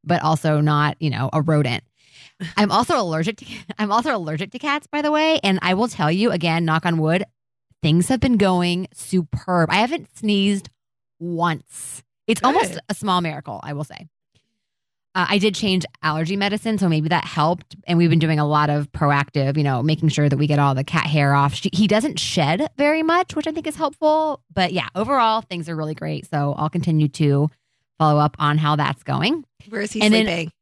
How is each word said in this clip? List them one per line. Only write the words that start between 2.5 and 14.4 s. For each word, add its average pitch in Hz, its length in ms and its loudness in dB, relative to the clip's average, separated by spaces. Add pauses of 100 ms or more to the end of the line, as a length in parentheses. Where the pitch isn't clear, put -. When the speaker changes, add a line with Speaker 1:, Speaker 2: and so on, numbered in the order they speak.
Speaker 1:
I'm 208 160 2
also 247 280 2
allergic 170 360 -2
to, - 100 -20 (160)
<laughs> - 160 -14
I'm 208 140 -2
also 240 240 0
allergic 160 340 -6
to 254 80 -14
cats, 294 300 -6
by 302 140 -4
the 302 100 0
way. 311 320 2
And 190 180 2
I 180 120 0
will 208 140 0
tell - 220 -2
you 196 220 2
again, 165 320 -2
knock 160 200 0
on 170 140 0
wood, 160 240 0 (580)
things 160 280 4
have 262 100 2
been 247 200 2
going 180 540 2
superb. 180 760 -2
I 180 60 2
haven't 240 320 -2 (100)
sneezed 202 500 0 (520)
once. 170 840 -6 (240)
It's - 160 0
almost 269 300 2
Speaker 2:
Good. 165 160 -12
Speaker 1:
a 214 60 -6
small 185 260 -2
miracle, 147 420 -8
I 143 100 -10
will 143 120 -6
say. - 240 -18 (1040)